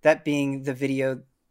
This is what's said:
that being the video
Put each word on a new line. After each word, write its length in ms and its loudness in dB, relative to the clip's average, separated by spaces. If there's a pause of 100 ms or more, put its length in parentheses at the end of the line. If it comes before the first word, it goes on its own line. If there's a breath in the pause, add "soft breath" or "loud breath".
that 240 4
being 380 -2
the 100 -4
video 480 -2 (300)